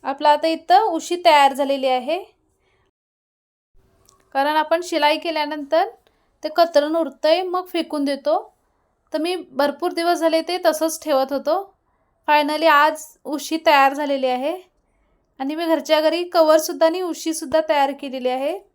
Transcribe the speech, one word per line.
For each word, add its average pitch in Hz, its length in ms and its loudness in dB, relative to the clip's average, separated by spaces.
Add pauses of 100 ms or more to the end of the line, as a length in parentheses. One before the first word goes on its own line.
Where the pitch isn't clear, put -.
आपलं 277 240 0
आता 294 200 4
इथं 330 360 2
उशी 339 400 -4
तयार 285 280 6
झालेली 269 360 -2
आहे, 254 300 -2 (2250)
कारण 285 220 0
आपण 311 260 0
शिलाई 311 360 0
केल्यानंतर 311 720 -2 (540)
ते 302 60 -6
कतरण 311 480 2
उरतंय 320 460 0
मग 359 240 -6
फेकून 311 380 -4
देतो, 285 320 -2 (760)
तर 311 60 -4
मी 339 180 -4
भरपूर 285 560 -4
दिवस 339 260 -2
झाले 330 240 0
ते 349 140 -6 (100)
तसंच 320 360 -2
ठेवत 269 300 -2
होतो. 285 240 -4 (720)
Finally 302 380 2
आज 302 380 4 (220)
उशी 302 400 -6
तयार 277 280 4
झालेली 277 320 -2
आहे 254 280 -2 (880)
आणि 277 140 -4
मी 330 120 -4
घरच्या 311 340 2
घरी 320 240 0
कव्हरसुद्धा 320 640 2
आणि 339 160 0
उशीसुद्धा 320 680 -4
तयार 285 320 0
केलेली 254 280 -6
आहे. 277 300 -4 (160)